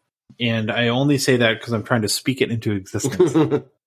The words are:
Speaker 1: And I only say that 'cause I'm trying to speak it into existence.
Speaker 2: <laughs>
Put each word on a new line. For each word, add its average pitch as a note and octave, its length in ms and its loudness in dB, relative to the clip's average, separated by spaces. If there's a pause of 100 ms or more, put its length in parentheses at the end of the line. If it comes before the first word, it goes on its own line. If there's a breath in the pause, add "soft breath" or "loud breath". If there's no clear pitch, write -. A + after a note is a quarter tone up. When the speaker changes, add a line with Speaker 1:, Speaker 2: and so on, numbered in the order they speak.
(400)
Speaker 1:
And A2+ 300 -2
I A#2 180 0
only C3+ 300 2
say C3+ 180 2
that A2+ 240 2
'cause A#2 120 -10
I'm G#2+ 100 -2
trying A#2 200 0
to G2+ 60 0
speak - 320 -2
it - 100 0
into A2+ 220 -2
existence. C3 600 0
Speaker 2:
<laughs> D3 400 0 (120)